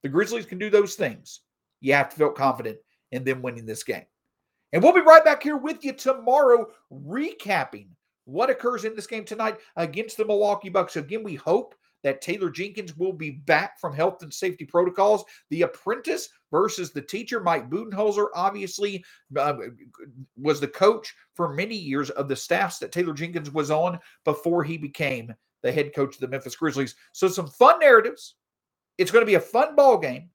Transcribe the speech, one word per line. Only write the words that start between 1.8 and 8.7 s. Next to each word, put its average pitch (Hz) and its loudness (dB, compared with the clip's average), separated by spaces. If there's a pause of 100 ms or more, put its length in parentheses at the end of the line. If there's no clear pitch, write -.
You 135 2
have 139 2
to - -18
feel 147 2
confident 120 -4 (340)
in 131 -8
them 131 -2
winning 117 -10
this 110 -12
game. 98 -8 (680)
And 165 2
we'll 330 8
be 370 6
right 320 10
back 294 4
here 294 -2
with 294 -8
you 262 -6
tomorrow, 247 4 (260)
recapping 147 -6 (380)
what 208 -2
occurs 240 -4